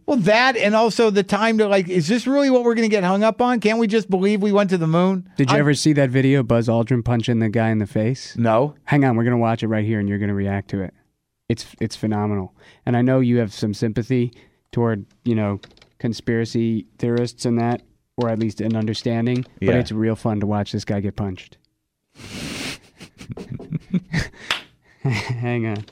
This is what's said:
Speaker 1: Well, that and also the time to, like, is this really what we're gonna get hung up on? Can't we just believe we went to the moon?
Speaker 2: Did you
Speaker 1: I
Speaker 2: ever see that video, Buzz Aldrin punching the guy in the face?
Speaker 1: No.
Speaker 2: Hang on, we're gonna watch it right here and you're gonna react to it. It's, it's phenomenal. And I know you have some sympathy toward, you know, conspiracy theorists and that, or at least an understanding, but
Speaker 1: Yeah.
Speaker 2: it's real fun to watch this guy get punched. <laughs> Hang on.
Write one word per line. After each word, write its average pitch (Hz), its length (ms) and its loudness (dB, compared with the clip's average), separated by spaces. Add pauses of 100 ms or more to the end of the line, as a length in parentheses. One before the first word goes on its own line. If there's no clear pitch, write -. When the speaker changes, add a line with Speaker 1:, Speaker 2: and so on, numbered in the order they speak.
Speaker 1:
Well, 294 100 0
that 226 400 4
and 208 180 2
also 220 360 2
the 196 120 2
time 214 360 0
to, 214 80 4
like, 196 200 2
is 180 200 0
this 220 180 0
really 277 240 2
what 254 140 4
we're 233 120 4
gonna 226 120 2
get 208 160 2
hung 190 200 2
up 220 200 2
on? 247 160 2
Can't 214 180 2
we 233 100 2
just 208 220 0
believe 190 320 2
we 208 100 2
went 196 200 2
to 190 80 2
the 160 80 0
moon? 180 500 2
Speaker 2:
Did 135 140 2
you - 60 4
Speaker 1:
I - 20 4
Speaker 2:
ever 147 160 4
see 156 180 2
that 139 160 4
video, 135 320 4
Buzz 117 260 2
Aldrin 117 380 0
punching 120 340 0
the 110 100 2
guy 113 200 0
in 110 80 0
the 107 100 0
face? 113 480 -4
Speaker 1:
No. 117 380 2 (120)
Speaker 2:
Hang 143 200 2
on, 123 100 2
we're 113 80 2
gonna 120 140 2
watch 117 240 0
it 110 60 -2
right 107 180 0
here 110 140 -2
and 101 100 -2
you're 101 80 -2
gonna 101 160 -2
react 98 380 -4
to 98 100 -4
it. 90 100 -8 (560)
It's, - 200 -6 (120)
it's - 160 -6
phenomenal. 104 600 -4 (320)
And 123 100 0
I 120 60 2
know 131 160 2
you 120 180 2
have 110 160 -2
some 104 220 -4
sympathy 120 580 -2 (380)
toward, 113 340 -2 (200)
you 117 100 0
know, 101 260 -2 (380)
conspiracy 113 880 -2 (100)
theorists 120 480 -2
and 120 140 0
that, 117 240 -2 (340)
or 120 120 -2
at 110 100 -2
least 110 220 -4
an 113 140 -2
understanding, 117 680 -2 (140)
but 98 100 -2
Speaker 1:
Yeah. 117 60 4
Speaker 2:
it's 120 160 0
real 110 240 0
fun 107 240 -2
to 101 80 -2
watch 104 240 -2
this 104 140 -4
guy 101 160 -2
get 98 140 -4
punched. 95 420 -8 (600)
<laughs> - 80 -20 (2750)
Hang 120 640 -4
on. 107 240 -6